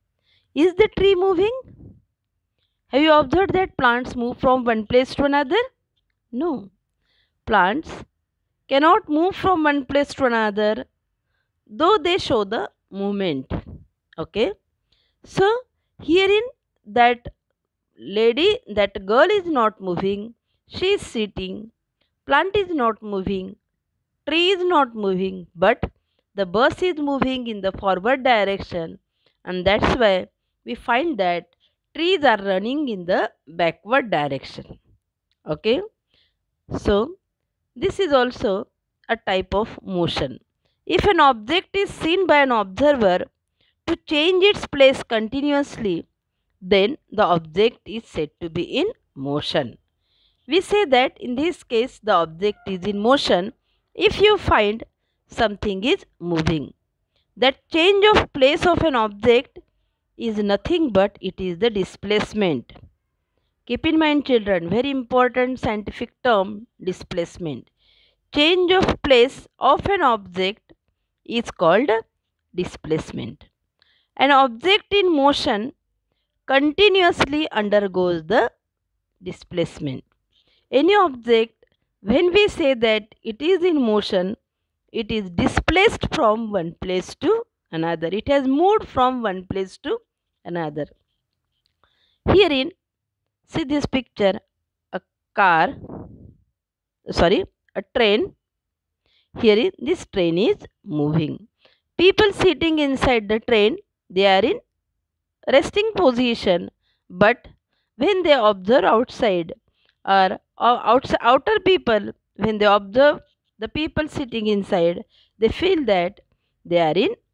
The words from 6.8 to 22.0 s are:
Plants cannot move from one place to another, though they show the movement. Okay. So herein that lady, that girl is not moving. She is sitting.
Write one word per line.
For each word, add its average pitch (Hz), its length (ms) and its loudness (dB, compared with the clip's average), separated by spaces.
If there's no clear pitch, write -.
Plants 214 420 2
cannot 320 400 2
move 330 260 0
from 359 280 0
one 285 220 0
place 285 280 -2
to 269 120 -2
another, 220 600 -2
though 311 300 0
they 349 200 -2
show 233 260 -2
the 202 260 -6
movement. 196 600 -6
Okay. 214 360 -4
So 392 260 0
herein 392 420 2
that 240 420 0
lady, 226 720 0
that 202 380 -4
girl 240 240 4
is 403 160 0
not 233 360 -2
moving. 196 540 -6
She 370 260 -2
is 381 80 -2
sitting. 208 720 -10